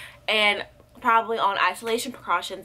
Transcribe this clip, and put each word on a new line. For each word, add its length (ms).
and 380
probably 340
on 220
isolation 540
precautions, 520